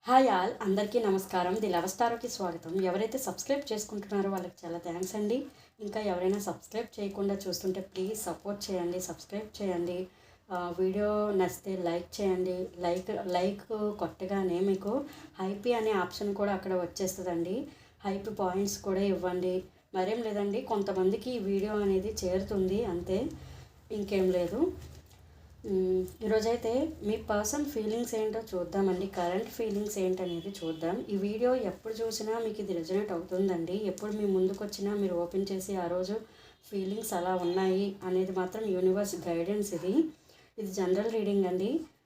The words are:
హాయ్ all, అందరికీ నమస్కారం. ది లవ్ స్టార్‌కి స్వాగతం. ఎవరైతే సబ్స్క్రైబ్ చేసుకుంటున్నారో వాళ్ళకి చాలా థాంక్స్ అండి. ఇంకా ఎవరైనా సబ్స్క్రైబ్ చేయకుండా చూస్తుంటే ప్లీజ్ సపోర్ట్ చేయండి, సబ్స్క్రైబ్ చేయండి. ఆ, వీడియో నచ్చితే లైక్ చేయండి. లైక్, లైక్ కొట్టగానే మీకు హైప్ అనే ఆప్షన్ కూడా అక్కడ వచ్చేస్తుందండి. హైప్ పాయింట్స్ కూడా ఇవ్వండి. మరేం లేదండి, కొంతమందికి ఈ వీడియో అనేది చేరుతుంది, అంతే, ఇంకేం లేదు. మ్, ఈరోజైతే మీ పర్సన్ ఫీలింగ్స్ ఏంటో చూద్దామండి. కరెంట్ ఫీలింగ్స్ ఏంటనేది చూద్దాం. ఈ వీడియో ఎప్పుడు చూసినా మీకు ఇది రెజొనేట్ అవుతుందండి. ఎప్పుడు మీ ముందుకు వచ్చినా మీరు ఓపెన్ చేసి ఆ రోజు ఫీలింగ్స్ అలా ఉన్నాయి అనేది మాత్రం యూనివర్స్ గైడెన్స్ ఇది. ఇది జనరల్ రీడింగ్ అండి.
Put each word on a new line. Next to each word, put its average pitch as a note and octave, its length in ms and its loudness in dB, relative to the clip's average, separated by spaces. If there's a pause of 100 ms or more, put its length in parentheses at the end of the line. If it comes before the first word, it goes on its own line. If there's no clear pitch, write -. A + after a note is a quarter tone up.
హాయ్ C4 220 8
all, G3 220 4 (120)
అందరికీ G#3 380 2
నమస్కారం. F#3+ 600 2
ది G#3 80 0
లవ్ F3 200 2
స్టార్‌కి A#3 400 0
స్వాగతం. F3 560 -2
ఎవరైతే G#3 340 0
సబ్స్క్రైబ్ C4+ 540 -2
చేసుకుంటున్నారో G3+ 580 -2
వాళ్ళకి F3+ 360 -6
చాలా E3+ 120 -6
థాంక్స్ F3 380 -4
అండి. G#3 220 0 (420)
ఇంకా G#3 200 -4
ఎవరైనా F#3+ 380 2
సబ్స్క్రైబ్ G#3+ 640 -6
చేయకుండా G3 340 0
చూస్తుంటే F#3 460 -2
ప్లీజ్ F#3+ 400 -4
సపోర్ట్ G3+ 500 -6
చేయండి, F3 300 -2
సబ్స్క్రైబ్ G#3 600 -8
చేయండి. F3 360 -2 (520)
ఆ, F3 280 -4
వీడియో G#3 520 2
నచ్చితే F#3 520 0
లైక్ F3 380 -2
చేయండి. F#3 480 0 (100)
లైక్, F3+ 320 0 (160)
లైక్ F#3 400 0 (320)
కొట్టగానే F#3 600 0
మీకు G3+ 440 2 (340)
హైప్ G3+ 300 -2
అనే A3+ 220 2
ఆప్షన్ G3 440 0
కూడా G3+ 200 2
అక్కడ F#3+ 200 -2
వచ్చేస్తుందండి. F3+ 840 -2 (480)
హైప్ G3+ 340 -4
పాయింట్స్ G3 440 0
కూడా F#3+ 180 0
ఇవ్వండి. F3+ 560 2 (380)
మరేం G3+ 280 0
లేదండి, G#3 400 0
కొంతమందికి G3 680 2
ఈ B3 80 -2
వీడియో G3 380 0
అనేది G3+ 480 2
చేరుతుంది, F#3+ 600 2
అంతే, F#3 340 -2 (760)
ఇంకేం G3 380 2
లేదు. F3+ 300 2 (1040)
మ్, F#3 380 2 (180)
ఈరోజైతే A3 500 2 (300)
మీ G#3+ 140 2
పర్సన్ G#3+ 480 0
ఫీలింగ్స్ A#3 500 -2
ఏంటో A3 260 0
చూద్దామండి. F#3+ 680 0
కరెంట్ F#3 420 0
ఫీలింగ్స్ G#3 500 -2
ఏంటనేది F#3 520 0
చూద్దాం. E3 600 -4
ఈ G3+ 60 0
వీడియో A3 400 2
ఎప్పుడు A3 380 -4
చూసినా A3 440 -2
మీకు A3 220 -2
ఇది G3 120 -2
రెజొనేట్ F#3 400 0
అవుతుందండి. F3+ 600 0
ఎప్పుడు G#3 400 -2
మీ G#3 140 0
ముందుకు F#3+ 380 4
వచ్చినా G3+ 300 -2
మీరు G3 200 2
ఓపెన్ F3 380 0
చేసి F#3+ 240 -2
ఆ F3 100 -2
రోజు F3+ 300 0 (480)
ఫీలింగ్స్ G3+ 480 -4
అలా F#3 220 2
ఉన్నాయి F#3+ 680 2
అనేది F#3 300 2
మాత్రం F#3 320 -2
యూనివర్స్ F#3+ 520 2
గైడెన్స్ F3 580 0
ఇది. F3 200 0 (640)
ఇది G3 140 -6
జనరల్ G3 400 2
రీడింగ్ G3+ 320 2
అండి. F#3 260 2 (360)